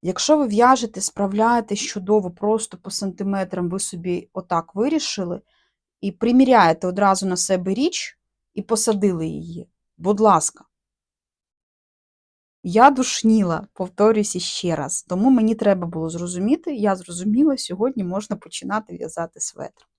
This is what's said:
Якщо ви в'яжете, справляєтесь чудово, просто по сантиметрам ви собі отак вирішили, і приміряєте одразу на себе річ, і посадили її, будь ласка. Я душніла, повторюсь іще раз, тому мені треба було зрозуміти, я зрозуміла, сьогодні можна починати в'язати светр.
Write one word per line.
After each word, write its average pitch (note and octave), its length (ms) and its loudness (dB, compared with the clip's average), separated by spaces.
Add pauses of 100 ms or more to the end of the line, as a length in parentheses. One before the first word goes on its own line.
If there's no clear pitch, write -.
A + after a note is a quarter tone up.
Якщо F3+ 360 2
ви C#4+ 100 2
в'яжете, A#3 540 2
справляєтесь G#3+ 760 0
чудово, G3 520 -2
просто G#3+ 460 -4
по - 140 -14
сантиметрам F#3+ 800 -4
ви F#3 100 -4
собі F3 540 -6
отак F3 420 -4
вирішили, G#3+ 680 -2 (600)
і G3 100 -4
приміряєте A#3 760 4
одразу F#3+ 380 2
на F#3 120 -2
себе F#3 360 -2
річ, C#4+ 460 -4 (340)
і G#3 80 -8
посадили G3+ 640 0
її, E3 400 -12 (300)
будь G3 220 -2
ласка. G3+ 460 2 (2000)
Я A3 280 6
душніла, A3 840 0
повторюсь G#3 600 0
іще F3 400 -4
раз, D3 280 -6
тому F#3+ 260 0
мені A3+ 260 4
треба G3 320 0
було E3 220 -6
зрозуміти, F3+ 680 -4
я G3+ 200 0
зрозуміла, G#3 640 0
сьогодні G#3+ 460 -4
можна F#3+ 320 -6
починати G3+ 640 -8
в'язати E3 420 -10
светр. - 480 -12 (120)